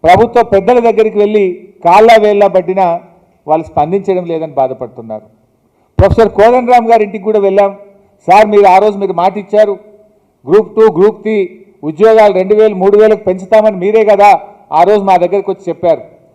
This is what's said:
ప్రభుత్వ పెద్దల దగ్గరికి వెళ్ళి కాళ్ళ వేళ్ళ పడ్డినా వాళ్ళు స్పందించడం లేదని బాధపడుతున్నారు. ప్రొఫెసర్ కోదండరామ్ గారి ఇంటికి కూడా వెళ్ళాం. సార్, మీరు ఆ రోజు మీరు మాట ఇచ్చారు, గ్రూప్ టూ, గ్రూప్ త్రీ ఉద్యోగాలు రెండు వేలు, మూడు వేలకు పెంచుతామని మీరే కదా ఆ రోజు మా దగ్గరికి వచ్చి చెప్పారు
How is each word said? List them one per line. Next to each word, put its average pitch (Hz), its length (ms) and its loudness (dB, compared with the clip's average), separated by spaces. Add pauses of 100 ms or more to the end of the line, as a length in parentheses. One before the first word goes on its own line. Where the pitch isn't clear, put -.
ప్రభుత్వ 226 400 2
పెద్దల 202 360 0
దగ్గరికి 220 380 -2
వెళ్ళి 208 520 -4 (160)
కాళ్ళ 220 360 4
వేళ్ళ 208 260 0
పడ్డినా 185 540 -2 (460)
వాళ్ళు 156 180 -2
స్పందించడం 180 600 -4
లేదని 160 260 -8
బాధపడుతున్నారు. 120 720 -8 (760)
ప్రొఫెసర్ 202 320 0
కోదండరామ్ 240 580 0
గారి 226 140 2
ఇంటికి 196 200 -10
కూడా 214 160 -2
వెళ్ళాం. 196 360 0 (520)
సార్, 208 200 4
మీరు 208 180 2
ఆ 185 120 4
రోజు 208 200 0
మీరు 196 160 -6
మాట 175 240 0
ఇచ్చారు, 208 400 -2 (680)
గ్రూప్ 202 280 0
టూ, 220 60 0
గ్రూప్ 214 400 0
త్రీ 202 400 -6 (220)
ఉద్యోగాలు 208 500 2
రెండు 185 220 -2
వేలు, 214 200 0
మూడు 196 220 0
వేలకు 214 260 2
పెంచుతామని 196 540 -2
మీరే 214 280 -2
కదా 202 340 2 (340)
ఆ 160 100 2
రోజు 202 200 0
మా 190 140 0
దగ్గరికి 185 320 -4
వచ్చి 190 200 -10
చెప్పారు 165 320 -4 (340)